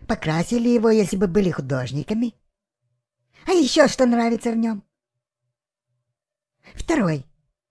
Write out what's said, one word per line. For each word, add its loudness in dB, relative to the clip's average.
покрасили -2
его, 4
если 2
бы 0
были 0
художниками? -6
А -2
ещё 4
что 0
нравится 0
в -6
нём? -4
Второй. -2